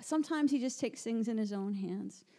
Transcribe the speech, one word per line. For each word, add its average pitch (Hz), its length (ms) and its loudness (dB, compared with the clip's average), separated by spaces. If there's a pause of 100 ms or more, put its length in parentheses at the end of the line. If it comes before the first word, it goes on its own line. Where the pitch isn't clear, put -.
sometimes 302 500 2
he 277 80 4
just 247 220 -2
takes - 220 -4
things 226 260 0
in 226 100 0
his 208 140 0
own 202 220 -2
hands. 190 500 -4 (140)